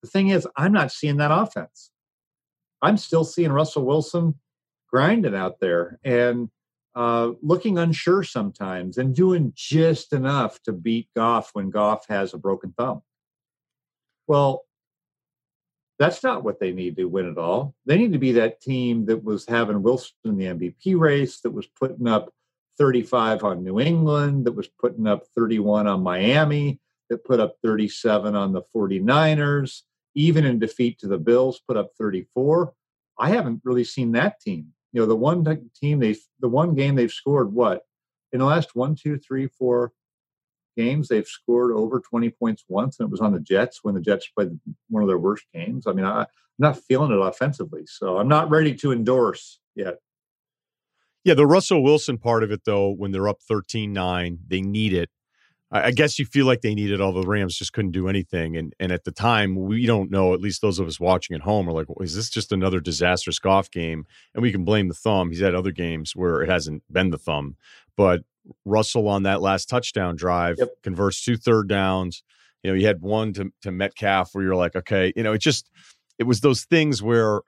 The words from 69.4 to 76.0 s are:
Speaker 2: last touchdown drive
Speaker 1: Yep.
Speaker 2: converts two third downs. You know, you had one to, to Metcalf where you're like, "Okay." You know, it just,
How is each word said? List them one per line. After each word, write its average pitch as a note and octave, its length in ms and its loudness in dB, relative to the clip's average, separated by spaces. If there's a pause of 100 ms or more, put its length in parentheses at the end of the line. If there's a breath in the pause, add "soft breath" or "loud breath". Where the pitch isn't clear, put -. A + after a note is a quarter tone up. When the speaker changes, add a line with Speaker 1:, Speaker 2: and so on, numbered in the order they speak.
Speaker 2:
last G2 280 -2
touchdown F#2+ 480 -2
drive F2 420 -2
Speaker 1:
Yep. - 100 0 (140)
Speaker 2:
converts G2 400 -2
two A#2+ 140 -2
third A2 320 0
downs. F#2+ 540 -2 (380 soft breath)
You F#2+ 100 -2
know, F#2+ 40 0
you F#2+ 100 2
had G2+ 160 2
one G#2+ 320 -2
to, G2 280 -8
to G2+ 100 -10
Metcalf F#2+ 640 -2
where G2 100 -4
you're F#2+ 140 0
like, F2 180 0
"Okay." F#2 400 0
You A2+ 80 -4
know, A2 80 0
it G#2+ 80 0
just, - 320 -2 (480 soft breath)